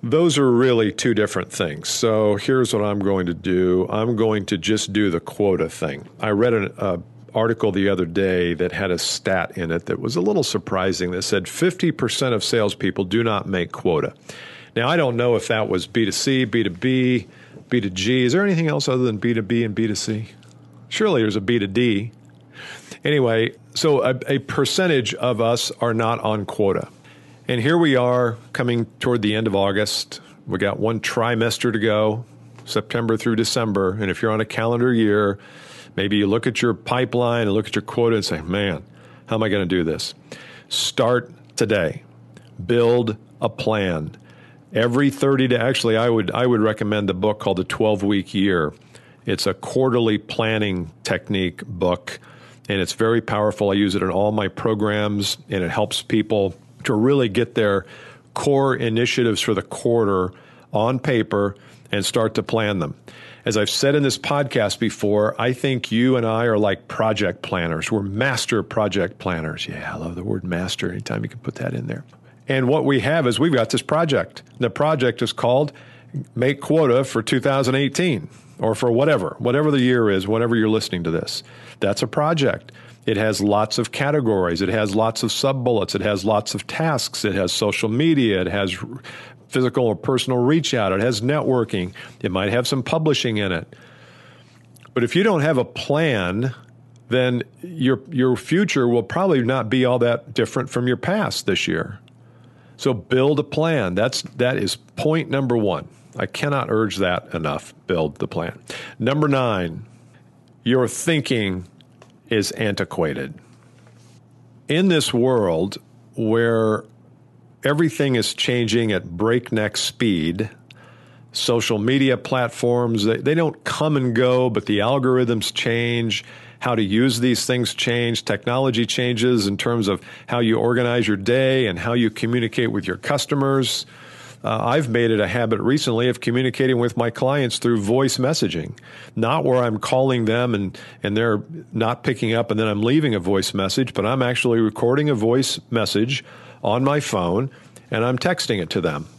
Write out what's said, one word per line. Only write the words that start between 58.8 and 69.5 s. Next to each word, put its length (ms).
for 140
the 80
quarter 720
on 260
paper 560
and 140
start 300
to 80
plan 360
them. 160
As 120
I've 120
said 260
in 80
this 140
podcast 600
before, 600
I 140
think 380
you 260
and 80
I 200
are 120
like 300
project 560
planners. 480
We're 100
master 600
project 580
planners. 480